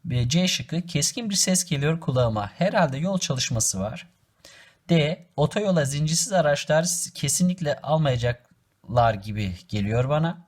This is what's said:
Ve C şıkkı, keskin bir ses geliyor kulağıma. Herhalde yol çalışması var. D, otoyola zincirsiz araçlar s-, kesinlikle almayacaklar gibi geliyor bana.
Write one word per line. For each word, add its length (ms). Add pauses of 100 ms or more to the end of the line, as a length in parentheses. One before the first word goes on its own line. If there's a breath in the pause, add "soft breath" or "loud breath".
Ve 240
C 200
şıkkı, 380
keskin 440
bir 40
ses 300
geliyor 360
kulağıma. 580
Herhalde 400
yol 200
çalışması 640
var. 280 (800 loud breath)
D, 380 (100)
otoyola 480
zincirsiz 480
araçlar 500
s-, 320
kesinlikle 680
almayacaklar 1300
gibi 420 (120)
geliyor 400
bana. 400